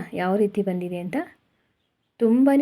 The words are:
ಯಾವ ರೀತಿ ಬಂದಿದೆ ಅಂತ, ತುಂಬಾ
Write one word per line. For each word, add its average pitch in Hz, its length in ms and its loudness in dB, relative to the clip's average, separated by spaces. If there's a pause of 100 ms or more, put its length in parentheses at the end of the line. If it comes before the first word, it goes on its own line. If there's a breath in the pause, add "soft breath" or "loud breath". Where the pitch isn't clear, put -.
(120)
ಯಾವ 185 240 -2
ರೀತಿ 208 260 0
ಬಂದಿದೆ 180 360 -6
ಅಂತ, 175 180 -8 (1000)
ತುಂಬಾ 262 440 4